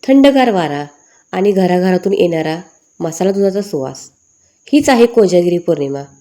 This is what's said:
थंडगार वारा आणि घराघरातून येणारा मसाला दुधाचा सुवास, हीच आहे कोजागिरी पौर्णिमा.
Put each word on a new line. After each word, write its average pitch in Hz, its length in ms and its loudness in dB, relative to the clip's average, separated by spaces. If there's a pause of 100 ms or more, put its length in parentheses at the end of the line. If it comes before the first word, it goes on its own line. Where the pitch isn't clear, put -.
थंडगार 269 440 4
वारा 147 340 -2 (460)
आणि 190 200 0
घराघरातून 185 600 0
येणारा 165 480 -2 (380)
मसाला 165 320 -4
दुधाचा 196 300 -2
सुवास, 139 480 -10 (640)
हीच 285 160 2
आहे 240 160 4
कोजागिरी 180 520 2
पौर्णिमा. 143 460 -4 (180)